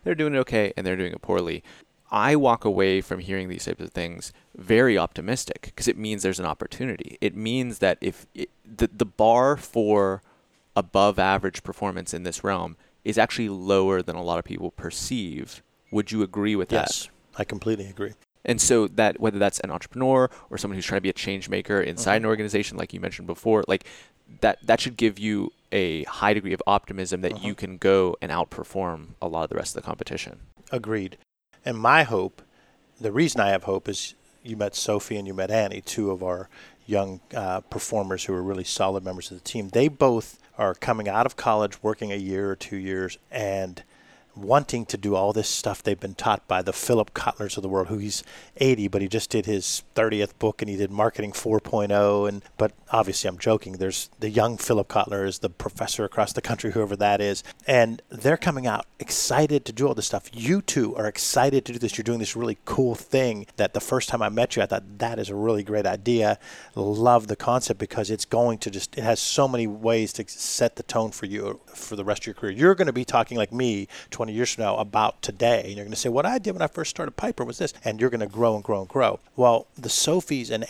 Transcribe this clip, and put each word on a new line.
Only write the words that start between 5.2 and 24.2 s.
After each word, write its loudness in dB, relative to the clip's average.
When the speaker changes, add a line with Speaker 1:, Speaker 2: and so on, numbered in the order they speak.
Speaker 1:
'cause -2
it 2
means -4
there's 0
an -4
opportunity. -6
It 0
means -4
that 2
if -6
it, -8
the, 0
the -2
bar 4
for 2
above 4
average 2
performance -6
in -8
this -6
realm -2
is 0
actually 2
lower 2
than -8
a -6
lot 0
of -6
people -8
perceive. -8
Would 0
you 0
agree 0
with 0
that? 0
Speaker 2:
Yes, -6
I -4
completely -4
agree. -10
Speaker 1:
And 0
so 4
that, 2
whether 0
that's 2
an -6
entrepreneur 2
or -8
someone -6
who's -6
trying -2
to 2
be 0
a -2
change -6
maker 0
inside 2
Speaker 2:
Mm-hmm. 0
Speaker 1:
an 2
organization, -2
like -8
you -10
mentioned -8
before, 2
like, 0